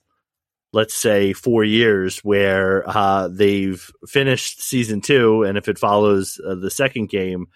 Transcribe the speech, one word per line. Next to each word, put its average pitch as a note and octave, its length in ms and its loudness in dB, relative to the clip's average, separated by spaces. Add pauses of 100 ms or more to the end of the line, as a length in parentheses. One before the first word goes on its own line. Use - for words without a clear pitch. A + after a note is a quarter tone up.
(760)
let's A2 200 0
say, G2+ 400 2
four A#2 280 0
years G#2+ 580 2
where, F#2+ 640 2
uh, G2 420 0
they've G2 640 0 (140)
finished - 560 -2
season A2 400 -2
two, A2 400 2
and G2 160 -2
if G2+ 100 -8
it G2 100 -4
follows, G#2 680 0
uh, F#2+ 80 -6
the F#2 160 -8
second C3 400 -4
game, F#2 460 -6